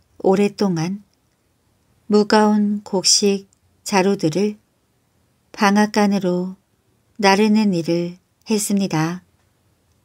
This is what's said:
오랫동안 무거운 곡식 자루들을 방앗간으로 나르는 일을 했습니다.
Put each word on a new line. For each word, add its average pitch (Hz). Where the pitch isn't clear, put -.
오랫동안 196
무거운 208
곡식 196
자루들을 196
방앗간으로 202
나르는 208
일을 170
했습니다. 185